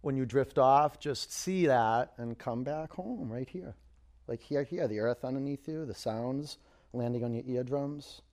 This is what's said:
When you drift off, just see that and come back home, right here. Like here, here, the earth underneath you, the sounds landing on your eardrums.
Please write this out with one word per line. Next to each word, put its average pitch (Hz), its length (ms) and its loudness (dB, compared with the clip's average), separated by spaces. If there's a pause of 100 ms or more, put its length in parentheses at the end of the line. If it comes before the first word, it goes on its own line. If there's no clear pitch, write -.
When 135 160 -2
you 131 80 2
drift 127 320 2
off, 139 420 6
just - 320 -6
see 185 360 0
that 117 500 4
and 117 200 -6
come 123 260 -4
back 156 300 -6
home, 185 380 -8
right 127 160 -6
here. 180 280 -12 (500)
Like 117 160 -4
here, 143 220 0
here, 165 240 -2
the 107 120 -2
earth 117 240 0
underneath 135 440 -4
you, 156 180 -6
the 110 80 -8
sounds 127 640 -4 (340)
landing 120 320 -2
on 120 100 -2
your 117 120 -4
eardrums. 139 880 -4